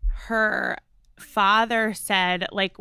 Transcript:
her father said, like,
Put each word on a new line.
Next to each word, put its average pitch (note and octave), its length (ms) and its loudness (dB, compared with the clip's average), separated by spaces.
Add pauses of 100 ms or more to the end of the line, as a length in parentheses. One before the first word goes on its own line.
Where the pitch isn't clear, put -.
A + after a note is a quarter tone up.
(260)
her A3 500 -2 (420)
father A3 760 2
said, F3+ 580 0
like, G3 280 -2